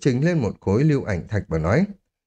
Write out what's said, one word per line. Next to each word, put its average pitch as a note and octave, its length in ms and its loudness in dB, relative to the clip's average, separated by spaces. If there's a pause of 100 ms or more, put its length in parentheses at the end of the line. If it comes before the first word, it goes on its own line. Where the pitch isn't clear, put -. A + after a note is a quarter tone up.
trình C3+ 240 0
lên F3 140 0
một G#2+ 220 -2
khối G#2 220 2
lưu C#3+ 200 2
ảnh F2 240 -4
thạch G2+ 200 -2
và E2 100 -2
nói, G2+ 280 2 (420)